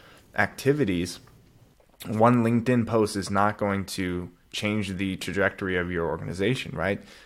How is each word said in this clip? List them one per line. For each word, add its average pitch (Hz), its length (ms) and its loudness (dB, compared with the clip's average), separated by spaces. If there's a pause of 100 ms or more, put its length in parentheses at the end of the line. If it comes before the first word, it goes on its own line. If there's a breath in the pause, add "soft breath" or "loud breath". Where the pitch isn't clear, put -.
(340 loud breath)
activities, 101 880 0 (840)
one 113 360 4
LinkedIn 117 440 2
post 110 280 2
is 95 160 -4
not 101 280 2
going 98 260 -2
to 90 460 -4 (200)
change 104 440 -2
the 95 220 -2
trajectory 95 600 -2
of 90 140 0
your 85 160 -2
organization, 92 680 -2
right? 92 280 -2 (220 loud breath)